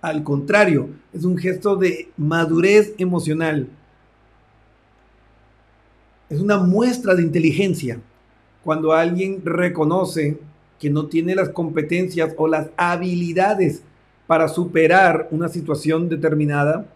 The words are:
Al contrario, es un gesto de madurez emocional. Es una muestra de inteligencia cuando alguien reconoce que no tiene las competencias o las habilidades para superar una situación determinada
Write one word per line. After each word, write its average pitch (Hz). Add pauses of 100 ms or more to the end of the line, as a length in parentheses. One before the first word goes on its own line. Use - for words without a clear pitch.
Al 151
contrario, 147 (240)
es 160
un 180
gesto 185
de 185
madurez 170
emocional. 160 (2500)
Es 151
una 202
muestra 196
de 175
inteligencia 160 (640)
cuando 156
alguien 180
reconoce 160 (400)
que 147
no 147
tiene 165
las 185
competencias 165
o 160
las 156
habilidades 175 (440)
para 160
superar 165
una 160
situación 160
determinada 151 (100)